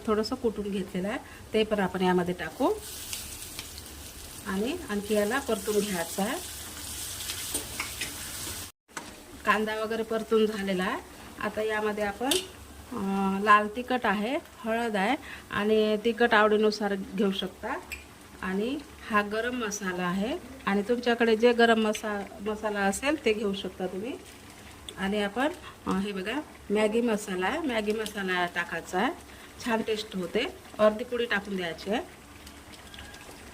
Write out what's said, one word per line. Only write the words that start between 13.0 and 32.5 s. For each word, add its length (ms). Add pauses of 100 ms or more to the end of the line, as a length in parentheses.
लाल 340
तिखट 280
आहे, 340 (260)
हळद 320
आहे 200 (340)
आणि 540
तिखट 300
आवडीनुसार 600 (200)
घेऊ 180
शकता. 420 (680)
आणि 360 (320)
हा 120
गरम 320
मसाला 480
आहे 360 (280)
आणि 160
तुमच्याकडे 540
जे 160
गरम 260
मसा-, 720
मसाला 300
असेल 440
ते 80
घेऊ 220
शकता 320
तुम्ही. 260 (840)
आणि 240
आपण, 260 (380)
अं, 120
हे 140
बघा 280 (300)
मॅगी 300
मसाला 460
आहे, 120
मॅगी 340
मसाला 540
टाकायचा 520
आहे, 140 (520)
छान 180
टेस्ट 340
होते. 380 (240)
अर्धी 260
पुडी 200
टाकून 320
द्यायची 340
आहे 100 (1500)